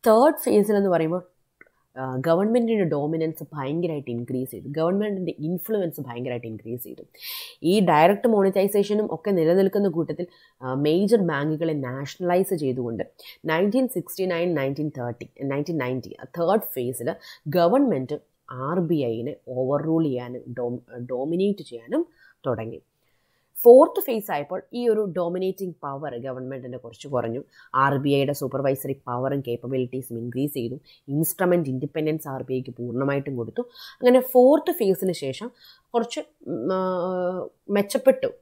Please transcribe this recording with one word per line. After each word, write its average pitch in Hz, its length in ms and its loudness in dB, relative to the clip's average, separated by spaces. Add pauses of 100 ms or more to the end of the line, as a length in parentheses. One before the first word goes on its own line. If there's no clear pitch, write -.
തേർഡ് 247 280 8
ഫേസിൽ 208 400 4
എന്ന് 196 140 4
പറയുമ്പോൾ, 170 340 2 (720)
ആ, 131 220 -6
ഗവൺമെന്റിന്റെ 214 640 2
ഡോമിനൻസ് 160 600 -2 (100)
ഭയങ്കരമായിട്ട് 147 580 -4
ഇൻക്രീസ് 127 400 -6
ചെയ്തു, 117 160 -14
ഗവൺമെന്റിന്റെ 180 720 -2
ഇൻഫ്ലുവൻസ് 175 640 -4
ഭയങ്കരമായിട്ട് 120 460 -8
ഇൻക്രീസ് 113 360 -10
ചെയ്തു. - 200 -16 (600)
ഈ 190 160 2
ഡയറക്റ്റ് 180 480 4
മോണിറ്റൈസേഷനും 202 840 2
ഒക്കെ 202 200 -4
നിലനിൽക്കുന്ന 190 560 2
കൂട്ടത്തിൽ, 165 400 -4 (340)
ആ, 131 120 -6
മേജർ 175 440 4
ബാങ്കുകളെ 156 560 0
നാഷണലൈസ് 151 800 -2
ചെയ്തുകൊണ്ട് 127 500 -4 (420)
നയൻറ്റീൻ 202 420 2
സിക്സ്റ്റി 185 380 -6
നയൻ, 175 300 -2
നയൻറ്റീൻ 143 340 -2
തേർട്ടി, 120 400 -10 (140)
നയൻറ്റീൻ 147 340 -4
നയൻറ്റി, 127 440 -4
ആ - 20 -14
തേർഡ് 175 380 0 (120)
ഫേസിൽ 123 420 -4 (320)
ഗവൺമെന്റ് 170 840 2 (180)
ആർ 135 280 -4
ബി 170 160 0
ഐനെ 120 400 -2 (120)
ഓവർറൂൾ 147 560 0
ചെയ്യാനും 123 500 -6
ഡോം-, 123 520 -8
ഡോമിനേറ്റ് 170 580 -2
ചെയ്യാനും 139 440 -4 (380)
തുടങ്ങി. 113 360 -4 (800)
ഫോർത്ത് 269 420 10
ഫേസ് 220 280 -4
ആയപ്പോൾ 147 300 -4 (120)
ഈ 240 140 -2
ഒരു 214 300 0
ഡോമിനേറ്റിംഗ് 185 640 -4
പവർ 139 360 -8
ഗവൺമെന്റിന് 127 600 -10
കുറച്ച് 117 300 -16
കുറഞ്ഞു. 120 360 -2 (320)
ആർ 139 220 4
ബി 139 120 0
ഐയുടെ 139 240 2
സൂപ്പർവൈസറി 139 600 -2
പവറും 135 540 -4
കേപ്പബിലിറ്റീസും 123 720 -4
ഇൻക്രീസ് 123 340 -4
ചെയ്തു. 123 260 -6 (280)
ഇൻസ്ട്രുമെന്റ് 165 600 0
ഇൻഡിപെൻഡൻസ് 156 580 -4
ആർ 135 160 -8
ബി 131 100 -6
ഐക്ക് 127 220 -6
പൂർണ്ണമായിട്ടും 135 600 -2
കൊടുത്തു. 120 260 -6 (320)
അങ്ങനെ 247 260 6
ഫോർത്ത് 269 520 6
ഫേസിന് 190 400 0
ശേഷം 160 400 -6 (420)
കുറച്ച്, 233 260 -2 (280)
ഉം, 160 260 -4
ആ, 185 720 -2 (220)
മെച്ചപ്പെട്ടു. 208 580 2 (140)